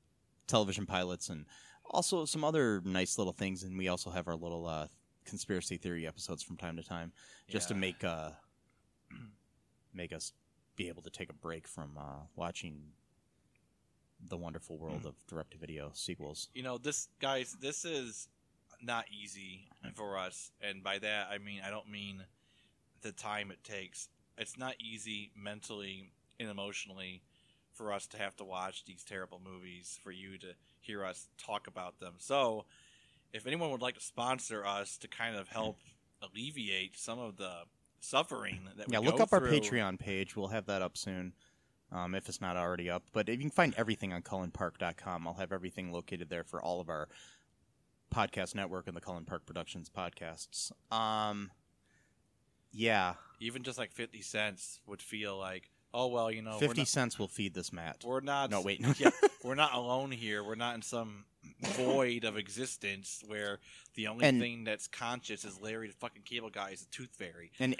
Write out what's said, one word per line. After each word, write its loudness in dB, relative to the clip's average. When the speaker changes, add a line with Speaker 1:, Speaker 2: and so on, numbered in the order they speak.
Speaker 1:
television 4
pilots 0
and -6
also 4
some 0
other 6
nice 2
little 2
things. 0
And -4
we 2
also 2
have -2
our 0
little, -4
uh, -2
conspiracy -2
theory -2
episodes -6
from -8
time -6
to -8
time -6
just 0
to 0
Speaker 2:
Yeah. 2
Speaker 1:
make, 0
uh, 0
<clears throat> -20
make -6
us -8
be -2
able -10
to -14
take -8
a -12
break -8
from, -10
uh, -10
watching -6
the -4
wonderful -8
world -6
Speaker 2:
Mm. -8
Speaker 1:
of -14
direct-to-video -8
sequels. -6
Speaker 2:
You -8
know, -4
this, -2
guys, 0
this -4
is -4
not 0
easy -12
for -4
us. -4
And -4
by 0
that, 0
I -4
mean, -8
I -4
don't -6
mean -8
the -4
time -2
it -16
takes. -8
It's -6
not -6
easy -8
mentally -8
and 0
emotionally -2
for -2
us 0
to -14
have -2
to -10
watch -2
these -16
terrible -8
movies, -12
for -10
you -10
to -12
hear -4
us -6
talk -4
about -8
them. -12
So, 4
if -8
anyone 2
would -2
like 0
to -16
sponsor 0
us 0
to -14
kind -2
of -4
help -2
alleviate -2
some -4
of -6
the -6
suffering 0
that -6
we 0
Speaker 1:
Yeah, 6
look 6
Speaker 2:
go 12
Speaker 1:
up 6
our 12
Speaker 2:
through. 6
Speaker 1:
Patreon 4
page. 0
We'll 0
have 0
that 2
up 0
soon, -4
um, 0
if 0
it's -6
not 2
already 2
up. 2
But 2
you 2
can 0
find 6
everything 2
on -2
cullen -2
park -2
dot 0
com. -4
I'll -4
have -2
everything -4
located -6
there -2
for -6
all 0
of -6
our -2
podcast 2
network -2
and -6
the -6
Cullen -6
Park -6
Productions -6
podcasts. -6
Um, 2
yeah. 8
Speaker 2:
Even -4
just, -6
like, -4
fifty -6
cents -2
would -8
feel -2
like, -6
oh, 4
well, 4
you -2
know, -4
we're -2
Speaker 1:
Fifty 4
Speaker 2:
not, 2
Speaker 1:
cents 2
will 0
feed 0
this -4
mat. -2
Speaker 2:
we're 2
not, 2
Speaker 1:
No, 4
wait. 2
Speaker 2:
<laughs> 6
yeah, 12
Speaker 1:
<laughs> 4
Speaker 2:
we're 0
not 6
alone 2
here. 0
We're -2
not 0
in -6
some -4
void 6
of 2
existence -4
where -2
the 0
only 2
Speaker 1:
And 10
Speaker 2:
thing 0
that's 0
conscious -4
is -8
Larry -4
the -12
fucking -8
Cable -6
Guy -4
is -10
a -16
tooth -10
fairy. -10
Speaker 1:
And, 4